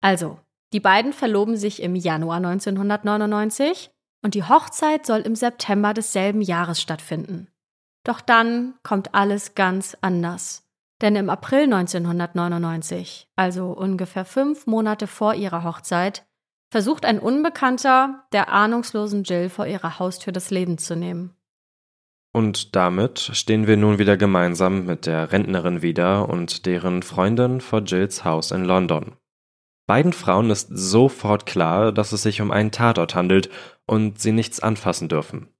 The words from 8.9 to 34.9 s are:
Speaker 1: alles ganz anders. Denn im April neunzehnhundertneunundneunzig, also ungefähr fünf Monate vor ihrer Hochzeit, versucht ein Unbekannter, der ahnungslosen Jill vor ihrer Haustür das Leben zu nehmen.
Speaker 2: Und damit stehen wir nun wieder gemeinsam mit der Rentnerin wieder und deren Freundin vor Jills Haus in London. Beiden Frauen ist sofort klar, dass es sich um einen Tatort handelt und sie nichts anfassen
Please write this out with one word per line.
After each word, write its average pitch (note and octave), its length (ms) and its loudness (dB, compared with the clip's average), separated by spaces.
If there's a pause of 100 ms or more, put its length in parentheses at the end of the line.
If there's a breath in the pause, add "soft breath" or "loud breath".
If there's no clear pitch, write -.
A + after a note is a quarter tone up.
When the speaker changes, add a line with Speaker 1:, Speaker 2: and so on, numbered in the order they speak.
Speaker 1:
alles G3+ 400 0
ganz F#3+ 460 -2
anders. F3 680 -4 (360)
Denn G#3 120 4
im G3+ 140 0
April C4+ 380 2
neunzehnhundertneunundneunzig, F3 1700 -2
also F#3 360 -2
ungefähr F#3 520 -4
fünf C#4+ 420 -2
Monate G#3+ 400 0
vor G#3+ 280 0
ihrer F3 280 -4
Hochzeit, F3 600 -4 (460)
versucht A#3+ 340 0
ein A3 140 2
Unbekannter, C4+ 1120 0
der G3+ 180 0
ahnungslosen G#3 720 0
Jill F3+ 260 -2
vor - 160 -6
ihrer F3 320 -6
Haustür F#3 340 -6
das F3+ 180 -6
Leben F3+ 280 -2
zu - 180 -6
nehmen. F3 400 -8 (960)
Speaker 2:
Und A2 420 0
damit F#2 440 2 (160)
stehen A2 320 2
wir G#2+ 100 6
nun G#2 220 6
wieder G2+ 180 6
gemeinsam F#2 680 2
mit E2+ 180 -4
der D#2+ 280 -2
Rentnerin F#2 500 0
wieder F#2 480 2
und E2+ 340 -6
deren F2+ 380 -2
Freundin A#2+ 580 0
vor A2 200 -2
Jills F#2 440 -2
Haus D#2+ 280 -2
in F#2 120 -2
London. F2+ 520 2 (680)
Beiden D#3 280 4
Frauen G2+ 340 2
ist G#2 220 0
sofort G#2 720 2
klar, F#2 480 2
dass G#2 200 -2
es G#2 100 -2
sich G#2+ 180 0
um G#2 120 0
einen G#2+ 180 2
Tatort A2+ 460 0
handelt F#2 340 4 (340 loud breath)
und G#2+ 340 0
sie A2+ 140 0
nichts A2 280 0
anfassen G2+ 480 -2